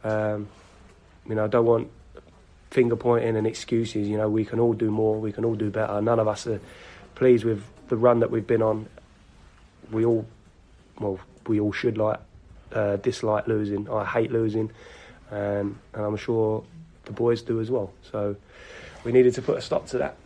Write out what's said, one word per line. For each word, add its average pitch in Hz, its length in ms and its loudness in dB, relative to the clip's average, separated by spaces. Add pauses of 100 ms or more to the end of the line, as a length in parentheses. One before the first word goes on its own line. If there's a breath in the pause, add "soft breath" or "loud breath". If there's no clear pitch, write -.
Um, 107 460 -2 (800 loud breath)
you 110 60 -4
know, 107 100 0
I 107 40 -2
don't 117 160 2
want 117 260 2 (800)
finger 120 260 2
pointing 113 400 2
and 107 100 0
excuses. 110 640 -2
You 107 80 -2
know, 107 120 0
we 110 160 2
can 117 140 -4
all 117 140 4
do 107 180 0
more, 107 300 0
we 107 120 -4
can 110 120 -4
all 117 100 2
do 107 160 -2
better. 104 300 -2
None 113 180 2
of 110 80 2
us 104 200 -4
are 107 140 -4 (540 loud breath)
pleased 123 300 6
with 107 180 -2 (260)
the 120 80 0
run 117 240 6
that 113 100 2
we've 113 160 -2
been 113 160 2
on. 110 240 -2 (1040)
We 113 120 0
all, 113 220 2 (720)
well, 95 200 -4 (280)
we 107 140 2
all 104 120 0
should 110 260 -2
like, 107 200 0 (540)
uh, 104 240 0
dislike 107 500 -2
losing. 104 420 -2
I 107 160 -2
hate 117 260 0
losing, 110 400 0 (600 loud breath)
um, 101 480 -4 (140)
and 107 120 -6
I'm 104 120 -2
sure 110 480 0 (400)
the - 80 -14
boys 117 300 0
do 113 180 -2
as 110 100 -4
well. 110 200 -2 (200)
So 104 260 -4 (680 loud breath)
we 120 80 -2
needed 123 220 8
to - 80 -4
put - 160 -2
a - 20 -6
stop - 280 -4
to 127 100 -4
that. 139 280 -4